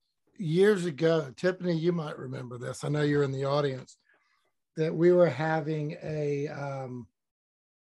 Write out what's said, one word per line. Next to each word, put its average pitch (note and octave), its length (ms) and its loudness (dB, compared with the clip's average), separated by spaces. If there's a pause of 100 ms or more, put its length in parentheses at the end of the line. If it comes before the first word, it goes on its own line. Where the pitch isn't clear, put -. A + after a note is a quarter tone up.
(380)
years F#3 460 4
ago, D#3+ 520 0
Tiffany, F3+ 400 0
you E3 160 2
might D#3 240 -6
remember B2+ 400 -10
this, B2 280 -10
I D3 40 -2
know D3 140 0
you're D3 220 2
in C3+ 80 -2
the C3+ 140 -4
audience, C#3 500 -2 (800)
that D#3+ 180 -2
we E3+ 160 6
were F3 180 8
having D#3 720 -2
a, D3 480 -4
um, C3+ 600 -10 (760)